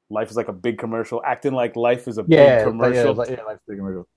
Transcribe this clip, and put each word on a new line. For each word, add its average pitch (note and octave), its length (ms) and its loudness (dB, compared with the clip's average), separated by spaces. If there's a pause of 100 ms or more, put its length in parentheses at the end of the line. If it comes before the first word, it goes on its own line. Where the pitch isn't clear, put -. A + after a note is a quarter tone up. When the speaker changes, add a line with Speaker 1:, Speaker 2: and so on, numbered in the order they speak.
Speaker 1:
"Life G#2+ 200 -4
is - 60 -10
like A#2 140 -2
a G#2 40 -8
big G#2 240 -4
commercial," A2+ 480 -6
acting C3+ 280 -2
like A#2+ 240 -2
life A#2+ 320 0
is G#2+ 80 -8
a G#2+ 100 -6
Speaker 2:
Yeah, C#3+ 300 8
Speaker 1:
big A2 80 4
commercial. A#2+ 500 2
Speaker 2:
yeah, A#2+ 80 -4
li-, B2+ 140 -6
yeah, A2 60 -14
life's G#2+ 220 -12
a A2 60 -14
big G2+ 60 -10
commercial. F#2+ 400 -10